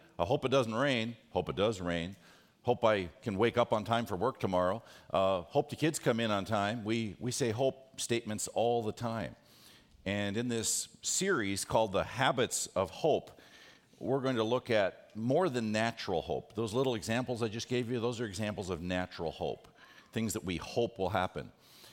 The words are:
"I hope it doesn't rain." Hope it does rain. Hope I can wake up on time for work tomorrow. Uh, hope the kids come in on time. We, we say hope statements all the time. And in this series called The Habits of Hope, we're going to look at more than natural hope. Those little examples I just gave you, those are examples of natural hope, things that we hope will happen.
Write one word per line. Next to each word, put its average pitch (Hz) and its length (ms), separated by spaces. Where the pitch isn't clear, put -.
"I 85 60
hope 117 220
it 127 40
doesn't 120 240
rain." 117 440
Hope 90 180
it - 80
does 104 240
rain. 87 340
Hope 120 240
I 101 240
can 101 160
wake 113 200
up 120 160
on 107 100
time 117 220
for 104 100
work 117 240
tomorrow. 92 420
Uh, 95 280
hope 143 280
the - 60
kids 151 240
come 117 220
in 113 100
on 98 140
time. 104 400
We, 110 340
we 123 120
say 117 200
hope 131 480
statements 107 480
all 120 340
the 107 120
time. 110 420
And 101 300
in 120 120
this - 380
series 120 640
called 110 260
The 92 120
Habits 123 720
of 92 160
Hope, - 400
we're 131 200
going 131 160
to 113 80
look 120 260
at 101 460
more 135 340
than 117 220
natural 107 500
hope. - 320
Those 110 220
little 131 180
examples 113 480
I 117 60
just 110 200
gave 123 220
you, 123 100
those 113 220
are 123 40
examples 101 440
of 85 140
natural 90 480
hope, - 360
things 110 200
that 107 120
we 90 120
hope - 420
will 92 100
happen. 90 400